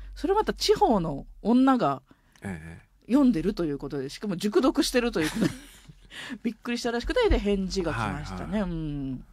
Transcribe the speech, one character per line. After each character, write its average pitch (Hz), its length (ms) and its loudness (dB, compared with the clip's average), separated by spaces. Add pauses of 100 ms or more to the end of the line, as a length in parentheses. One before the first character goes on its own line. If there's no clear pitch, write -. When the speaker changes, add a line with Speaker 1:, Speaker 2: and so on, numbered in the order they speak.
(160)
Speaker 1:
そ - 120 -6
れ 381 60 4
ま 415 100 2
た - 100 -2
地 - 200 2
方 359 260 4
の 147 260 -4 (160)
女 254 360 4
が 139 240 0 (400)
Speaker 2:
え 82 400 -10
え。 - 80 -20 (180)
Speaker 1:
読 262 200 4
ん 247 40 6
で 160 100 0
る 185 120 0
と 175 120 -2
い 147 60 -2
う 143 60 -4
こ 139 120 -8
と 143 100 -6
で、 135 100 -6
し - 100 -14
か 214 80 -8
も 185 100 -2
熟 208 240 0
読 302 220 4
し - 80 -4
て 247 100 2
る 233 100 0
と 190 80 -2
い 156 80 2
う - 20 -2
こ - 100 -4
と - 60 2
で、 - 60 0 (460)
<laughs> - 460 -14
び 233 80 -2
っ - 40 -6
く - 160 -8
り 240 60 -2
し - 40 -6
た 233 100 -4
ら 233 100 -2
し - 40 -6
く 330 80 -4
て、 480 160 4
で、 226 80 4
返 202 300 0
事 180 160 -4
が 156 100 -2
来 117 40 -6
ま 110 280 -4
し 190 60 -10
た - 160 -8
ね。 165 40 -8
Speaker 2:
は 202 80 -2
い - 20 0
は 185 60 -2
い。 - 40 -4
Speaker 1:
う - 20 -4
ん。 147 380 -6 (220)